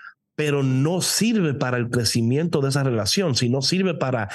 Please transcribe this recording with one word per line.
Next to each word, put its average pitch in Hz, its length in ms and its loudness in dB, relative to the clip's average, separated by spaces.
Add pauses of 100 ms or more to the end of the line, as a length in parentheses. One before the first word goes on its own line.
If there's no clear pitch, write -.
(360)
pero 143 280 0
no 139 380 2
sirve 190 520 2
para 131 240 -2
el 120 120 -2
crecimiento 127 720 0
de 139 80 0
esa 139 140 0
relación, 127 520 0
sino 127 260 0
sirve 180 320 0
para 127 400 -2